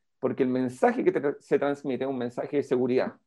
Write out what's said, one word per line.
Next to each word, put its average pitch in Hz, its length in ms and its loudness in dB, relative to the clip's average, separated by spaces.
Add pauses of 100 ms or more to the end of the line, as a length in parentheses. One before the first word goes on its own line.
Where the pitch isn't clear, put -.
(200)
porque 127 220 0
el 127 80 2
mensaje 131 520 0
que - 100 4
te-, 143 280 -2
se - 180 0
transmite 139 460 -2
es 135 60 -4
un 135 80 -4
mensaje 123 400 -4
de 139 40 0
seguridad. 123 520 0 (120)